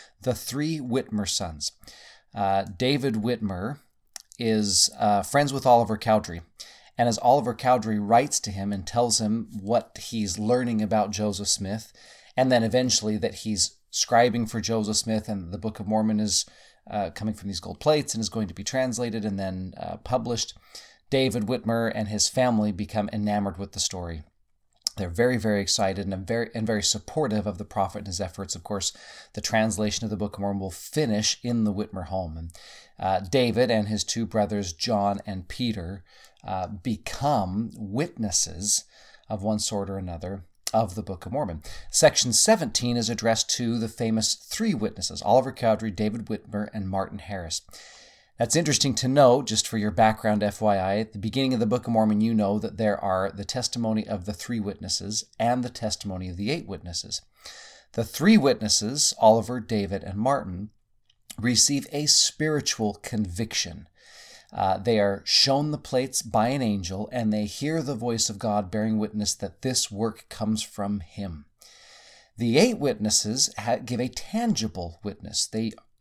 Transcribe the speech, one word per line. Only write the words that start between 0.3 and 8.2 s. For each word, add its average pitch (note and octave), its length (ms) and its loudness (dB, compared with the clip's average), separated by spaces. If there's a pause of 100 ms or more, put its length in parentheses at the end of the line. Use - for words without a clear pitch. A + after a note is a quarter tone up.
three D3+ 440 -4
Whitmer A#2 480 -2
sons. D#2+ 440 -4 (640)
Uh, G2 300 2
David B2+ 500 0
Whitmer G#2+ 640 -2 (580)
is, G#2+ 600 2
uh, G#2 240 4
friends C#3+ 280 2
with C3 140 -4
Oliver A#2 320 6
Cowdery. G#2 440 0 (580)
And A#2+ 100 4
as G#2+ 80 2
Oliver B2 380 4
Cowdery A2 440 2
writes A#2 420 4